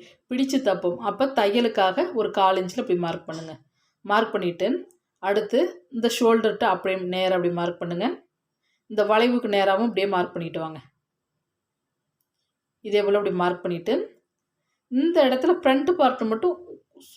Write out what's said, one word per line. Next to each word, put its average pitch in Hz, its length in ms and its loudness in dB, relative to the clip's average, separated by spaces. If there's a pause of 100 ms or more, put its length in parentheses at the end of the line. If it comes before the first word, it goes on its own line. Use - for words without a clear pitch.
(260)
பிடிச்சு 269 360 -2
தப்போம். 180 400 -2
அப்ப 208 300 -2
தையலுக்காக 214 840 2
ஒரு 214 180 -2
கால் 190 280 2
இன்ச்ல 185 220 -6
இப்படி 180 160 0
மார்க் 170 280 -6
பண்ணுங்க. 160 280 -10 (500)
மார்க் 214 280 0
பண்ணிட்டு, 185 360 -2 (540)
அடுத்து 208 380 0 (300)
இந்த 233 200 -2
ஷோல்டர்ட்ட 226 560 2
அப்படியே 190 320 0 (120)
நேரா 185 240 0
அப்படி 175 180 0
மார்க் 175 280 -4
பண்ணுங்க. 175 260 -4 (840)
இந்த 214 140 0
வளைவுக்கு 233 440 2
நேராவும் 196 400 2
அப்படியே 196 200 -2
மார்க் 180 260 -2
பண்ணிட்டு 165 260 -8
வாங்க. 160 180 -10 (2000)
இதே 208 160 2
போல 202 180 2
இப்படி 190 180 0
மார்க் 180 280 0
பண்ணிட்டு, 175 300 -2 (960)
இந்த 330 300 2
இடத்துல 262 340 2
ஃப்ரண்ட் 277 380 2
பார்ட் 254 320 2
மட்டும் 226 300 -2 (600)